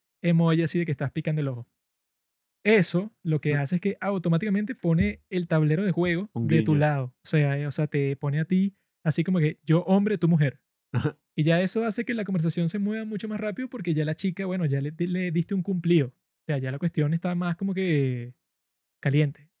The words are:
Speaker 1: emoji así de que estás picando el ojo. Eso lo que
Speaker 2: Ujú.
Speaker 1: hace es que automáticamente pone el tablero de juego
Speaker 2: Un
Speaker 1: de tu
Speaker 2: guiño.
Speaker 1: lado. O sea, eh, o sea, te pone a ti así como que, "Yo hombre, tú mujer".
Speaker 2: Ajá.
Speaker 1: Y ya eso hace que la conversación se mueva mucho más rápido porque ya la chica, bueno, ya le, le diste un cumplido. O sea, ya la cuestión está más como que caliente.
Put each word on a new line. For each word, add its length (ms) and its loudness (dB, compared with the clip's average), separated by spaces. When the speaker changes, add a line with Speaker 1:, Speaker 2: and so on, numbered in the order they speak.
Speaker 1:
emoji 400 4
así 160 0
de 80 0
que 40 -2
estás 200 -4
picando 300 -4
el 80 -2
ojo. 180 -10
Eso 480 2
lo 180 0
que 120 0
Speaker 2:
Ujú. 80 0
Speaker 1:
hace 140 -4
es 60 0
que 200 -2
automáticamente 720 0
pone 560 0
el 180 -4
tablero 360 2
de 80 0
juego 420 -2
Speaker 2:
Un 140 -2
Speaker 1:
de 160 4
tu 80 2
Speaker 2:
guiño. 80 4
Speaker 1:
lado. 260 2
O 40 -18
sea, 320 2
eh, 80 -4
o 40 -6
sea, 160 -2
te 280 -2
pone 240 -2
a 60 -2
ti 300 0
así 180 0
como 140 0
que, 260 0
"Yo 200 4
hombre, 340 2
tú 100 2
mujer". 340 2
Speaker 2:
Ajá. 220 -2
Speaker 1:
Y 80 0
ya 180 4
eso 240 -2
hace 200 -4
que 100 -6
la 100 -4
conversación 440 0
se 100 -6
mueva 260 -4
mucho 220 -8
más 120 -6
rápido 300 -6
porque 240 -4
ya 120 0
la 100 -2
chica, 320 -4
bueno, 180 -2
ya 160 0
le, 160 -6
le 340 -2
diste 220 -2
un 100 0
cumplido. 440 2
O 400 -20
sea, 100 -2
ya 140 -4
la 80 -6
cuestión 340 0
está 220 -2
más 200 -2
como 180 -4
que 600 -2
caliente. 480 0